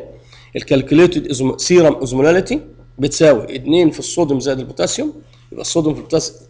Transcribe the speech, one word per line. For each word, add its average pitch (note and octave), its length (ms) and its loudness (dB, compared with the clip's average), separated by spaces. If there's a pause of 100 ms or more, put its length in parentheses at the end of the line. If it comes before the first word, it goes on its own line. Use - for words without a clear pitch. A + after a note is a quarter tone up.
(560)
الكالكوليتد C#3 1000 0
serum E3 380 4
اوزمولاريتي D3 680 0 (380)
بتساوي C3+ 580 2
اتنين D3+ 340 2
في - 80 -12
الصوديوم C#3 420 -2
زائد C3 180 -2
البوتاسيوم، E3+ 540 -6 (400)
يبقى - 100 -14
الصوديوم D3+ 320 -2
في A#2+ 60 -10
البوتاسيوم - 380 -4 (120)